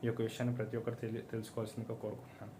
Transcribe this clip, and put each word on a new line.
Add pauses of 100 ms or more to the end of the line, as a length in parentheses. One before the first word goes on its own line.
ఈ
యొక్క
విషయాన్ని
ప్రతి
ఒక్కరు
తెలి-, (100)
తెలుసుకోవాల్సిందిగా
కోరుకుంటున్నాను.